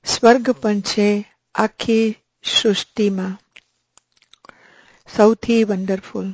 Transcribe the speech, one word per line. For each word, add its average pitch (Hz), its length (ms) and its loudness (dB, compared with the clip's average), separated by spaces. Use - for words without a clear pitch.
સ્વર્ગ 240 440 2
પણ 208 300 -2
છે 208 280 0
આખી 220 640 -2
સૃષ્ટિમાં 190 880 -2
સૌથી 226 480 2
વન્ડરફુલ. 190 680 -6